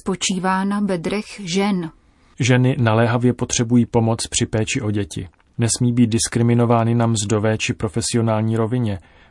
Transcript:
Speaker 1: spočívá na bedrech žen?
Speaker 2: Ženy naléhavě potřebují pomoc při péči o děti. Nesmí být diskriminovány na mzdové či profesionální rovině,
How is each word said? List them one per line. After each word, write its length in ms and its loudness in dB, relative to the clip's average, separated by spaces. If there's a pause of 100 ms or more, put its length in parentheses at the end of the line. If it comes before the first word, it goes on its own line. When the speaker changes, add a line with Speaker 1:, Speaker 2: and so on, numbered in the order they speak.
Speaker 1:
spočívá 640 -2
na 180 -2
bedrech 440 -4 (180)
žen? 480 -2 (480)
Speaker 2:
Ženy 400 2
naléhavě 540 2
potřebují 520 0
pomoc 420 0
při 180 -2
péči 360 -2
o 100 -4
děti. 380 -6 (280)
Nesmí 360 0
být 160 4
diskriminovány 840 2
na 120 2
mzdové 500 0
či 160 -2
profesionální 840 -2
rovině, 420 -2 (320)